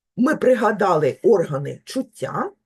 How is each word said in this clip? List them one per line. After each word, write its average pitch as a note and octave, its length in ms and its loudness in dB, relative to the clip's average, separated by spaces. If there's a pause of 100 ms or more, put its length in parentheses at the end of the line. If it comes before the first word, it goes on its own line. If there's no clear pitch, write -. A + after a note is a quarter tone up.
(160)
ми C4 200 2
пригадали G3+ 840 2
органи D3 640 0
чуття. - 680 -8 (140)